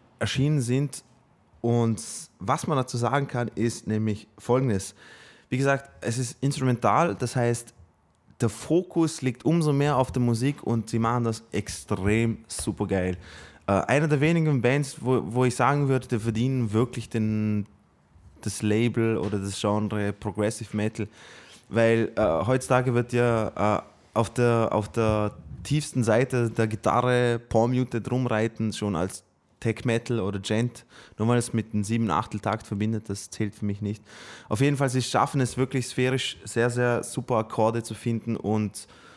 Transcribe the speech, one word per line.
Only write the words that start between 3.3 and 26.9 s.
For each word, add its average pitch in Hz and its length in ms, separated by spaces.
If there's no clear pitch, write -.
ist 113 320
nämlich 107 420
Folgendes. 120 560
Wie 127 100
gesagt, 139 320
es 117 180
ist 123 220
instrumental, 131 760
das 123 220
heißt, 120 380
der 120 80
Fokus 165 760
liegt 127 220
umso 156 280
mehr 143 240
auf 127 140
der 123 120
Musik 120 400
und 113 280
sie 120 80
machen 117 260
das 113 280
extrem 113 840
supergeil. 92 680
Äh, 101 60
einer 143 360
der 143 120
wenigen 156 420
Bands, 139 380
wo, 127 260
wo 123 180
ich 123 100
sagen 139 340
würde, 131 200
die 120 100
verdienen 113 540
wirklich 120 360
den, 107 580
das - 220
Label 113 560
oder 98 200
das 101 220
Genre 104 520
Progressive 107 640
Metal, 107 300
weil, 113 480
äh, 87 300
heutzutage 127 480
wird 120 180
ja, 113 640
äh, - 40
auf 110 180
der, 117 400
auf 104 180
der 107 460
tiefsten 143 400
Seite 117 480
der 110 160
Gitarre 120 720